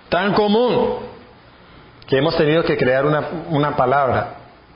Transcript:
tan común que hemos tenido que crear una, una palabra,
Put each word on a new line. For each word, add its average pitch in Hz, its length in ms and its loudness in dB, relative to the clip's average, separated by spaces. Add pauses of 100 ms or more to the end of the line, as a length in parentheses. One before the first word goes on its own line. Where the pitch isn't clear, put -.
tan 190 260 0
común 208 800 0 (960)
que 135 120 0
hemos 160 180 0
tenido 160 260 2
que 160 140 0
crear 131 260 2
una, 151 200 0 (260)
una 147 260 -2
palabra, 127 600 0 (400)